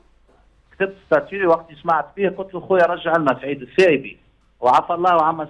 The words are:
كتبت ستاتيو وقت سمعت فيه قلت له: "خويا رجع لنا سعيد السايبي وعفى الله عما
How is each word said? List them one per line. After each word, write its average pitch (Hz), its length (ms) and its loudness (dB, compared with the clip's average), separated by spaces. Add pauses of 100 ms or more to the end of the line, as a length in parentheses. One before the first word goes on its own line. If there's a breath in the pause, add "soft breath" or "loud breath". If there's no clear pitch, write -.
(720)
كتبت 196 240 -6 (120)
ستاتيو 170 420 -2
وقت 165 160 0 (180)
سمعت 156 220 0 (100)
فيه 196 140 -2
قلت 190 240 -10
له: 175 60 -12
"خويا 180 260 2
رجع 165 320 -2
لنا 139 240 -2
سعيد 139 200 -8
السايبي 135 560 0 (420)
وعفى 139 340 2
الله 170 300 2
عما 160 260 -2